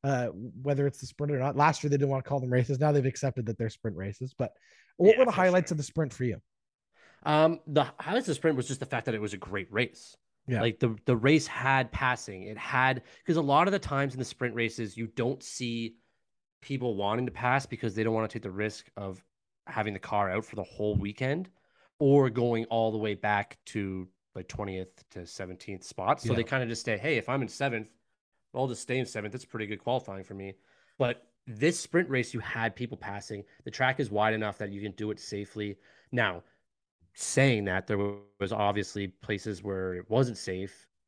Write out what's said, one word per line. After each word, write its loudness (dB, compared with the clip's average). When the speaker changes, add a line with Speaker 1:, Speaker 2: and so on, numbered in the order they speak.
Speaker 1:
uh, 2
whether -2
it's -2
the -14
sprint -4
or 0
not. 0
Last 4
year, 2
they 4
didn't 2
want 0
to -14
call 0
them -2
races. 4
Now 4
they've 4
accepted -2
that -4
they're 0
sprint -6
races. -8
But -2
what 10
Speaker 2:
Yeah, 4
Speaker 1:
were 8
the 2
Speaker 2:
for 0
Speaker 1:
highlights 4
Speaker 2:
sure. 0
Speaker 1:
of -2
the -4
sprint -4
for -6
you? -2
Speaker 2:
Um, 6
the 4
highlights -2
of 2
the 2
sprint 2
was -2
just -6
the -8
fact -4
that 0
it -4
was -4
a -10
great -8
race. -2
Speaker 1:
Yeah. 0
Speaker 2:
Like, 0
the, 2
the 4
race 4
had 0
passing. -4
It -10
had, 2
'cause 4
a 4
lot 6
of 2
the 2
times -2
in -10
the -2
sprint -4
races, -4
you -6
don't -2
see -6
people -4
wanting 0
to -6
pass 0
because -6
they 0
don't 2
wanna 0
take -8
the -8
risk -6
of -10
having -2
the -8
car -2
out -2
for -16
the -6
whole -4
weekend -2
or 8
going 0
all 2
the -2
way -2
back 0
to, -6
like, -12
twentieth -8
to -14
seventeenth -12
spot. 0
So -2
they 0
Speaker 1:
Yeah. -4
Speaker 2:
kinda -2
just -6
say, 0
"Hey, 0
if -2
I'm 0
in -4
seventh, -4
I'll -2
just -6
stay -2
in -2
seventh. -8
That's -12
pretty -8
good -8
qualifying -4
for -16
me." -10
But -2
this 0
sprint 0
race, 0
you -2
had -4
people -8
passing. -10
The -8
track 0
is -2
wide 4
enough -2
that -6
you -8
can -6
do -4
it -8
safely. -8
Now, 0
saying 4
that, 0
there 0
wa-, -2
was -2
obviously 0
places -6
where -4
it -10
wasn't 2
safe -8